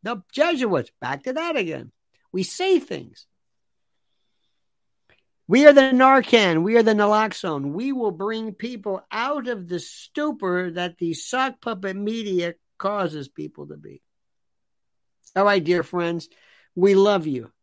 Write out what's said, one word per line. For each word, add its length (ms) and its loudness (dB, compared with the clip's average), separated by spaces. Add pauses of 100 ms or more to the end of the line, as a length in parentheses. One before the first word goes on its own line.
"The 300 -8
Jesuits." 680 0
Back 240 -8
to 100 -8
that 220 -4
again. 360 -6 (400)
We 100 -4
say 380 0
things. 480 -14 (2250)
We 200 8
are 60 12
the 180 8
Narcan. 720 4
We 140 2
are 60 6
the 100 4
naloxone. 800 0
We 180 -6
will 200 -4
bring 420 -8
people 580 -10
out 360 -6
of 200 -8
the 120 -6
stupor 920 -6
that 260 -8
the 160 -4
sock 460 -6
puppet 380 -8
media 580 -4 (220)
causes 500 -6
people 400 -16
to 80 -18
be. 260 -20 (1300)
All 80 2
right, 200 2
dear 200 0
friends, 460 -6 (440)
we 220 4
love 320 4
you. 240 -8 (120)